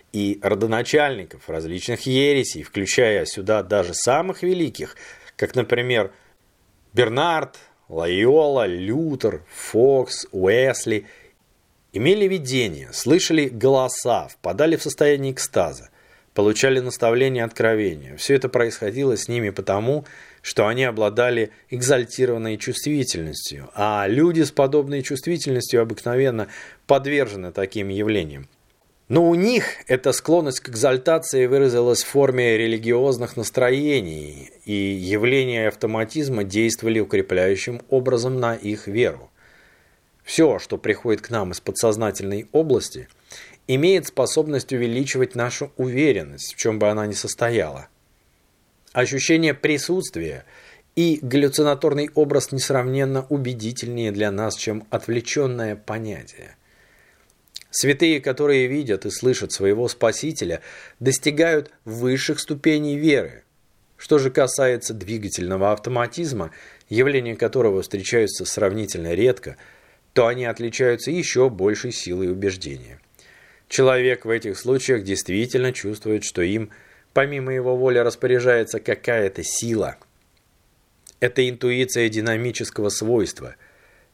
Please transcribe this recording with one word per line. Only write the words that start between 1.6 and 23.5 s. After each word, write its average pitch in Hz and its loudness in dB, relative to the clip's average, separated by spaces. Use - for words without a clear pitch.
ересей, 131 2
включая 101 2
сюда 104 -2
даже 92 0
самых 170 0
великих, 170 -4
как, - -4
например, 120 0
Бернард, 139 2
Лайола, 113 4
Лютер, 104 -2
Фокс, 127 2
Уэсли, 110 2
имели 190 2
видения, 127 -2
слышали 156 2
голоса, 123 2
впадали 147 0
в - -6
состояние 139 2
экстаза – - -4
получали 110 2
наставления 123 2
и - 0
откровения. 101 -2
Всё 139 2
это 131 0
происходило 117 0
с - -8
ними 117 -2
потому, 107 -2
что - 0
они 127 0
обладали 113 0
экзальтированной 123 0
чувствительностью, 87 -6